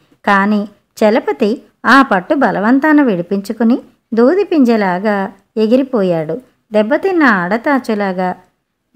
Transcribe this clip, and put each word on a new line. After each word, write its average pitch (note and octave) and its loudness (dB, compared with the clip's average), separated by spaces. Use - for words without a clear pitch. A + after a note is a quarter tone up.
కానీ G#3 0
చలపతి A#3 0
ఆ C4 6
పట్టు A3 -2
బలవంతాన C4 2
విడిపించుకుని G#3+ -2
దూది C#4 2
పింజలాగా G#3 0
ఎగిరిపోయాడు. A3 -2
దెబ్బతిన్న D#4 0
ఆడతాచులాగా G#3 -2